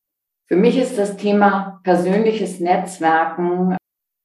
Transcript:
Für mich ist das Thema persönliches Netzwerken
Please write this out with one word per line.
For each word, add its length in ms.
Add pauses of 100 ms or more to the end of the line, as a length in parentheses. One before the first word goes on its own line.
(460)
Für 100
mich 200
ist 200
das 200
Thema 680
persönliches 800
Netzwerken 1160 (480)